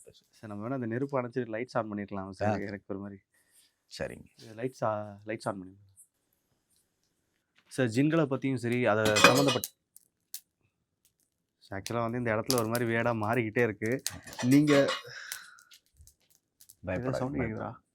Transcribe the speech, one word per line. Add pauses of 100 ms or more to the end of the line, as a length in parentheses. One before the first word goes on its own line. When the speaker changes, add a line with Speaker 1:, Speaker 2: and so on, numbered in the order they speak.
Speaker 1:
பேசுறேன்.
Speaker 2:
சார்,
நம்ம
வேணா
அந்த
நெருப்பு
அணைச்சிட்டு
லைட்ஸ்
on
பண்ணிருக்கலாம்
சார்.
Speaker 1:
ஆ.
Speaker 2:
எனக்கு
ஒரு
மாதிரி. (800)
Speaker 1:
சரிங்க. (300)
Speaker 2:
லைட்ஸ்
ஆ-,
லைட்ஸ்
on
பண்ணிருங்க. (1700)
சார்,
ஜின்களை
பத்தியும்
சரி,
அதை
சம்மந்தப்பட்ட, (2000)
ஆக்சுவலா
வந்து
இந்த
இடத்துல
ஒரு
மாதிரி
வியர்டா
மாறிக்கிட்டே
இருக்கு. (400)
நீங்க (2000)
Speaker 1:
பயப்படாதீங்க,
Speaker 2:
ஏதோ
சவுண்ட்
கேக்குதா? (220)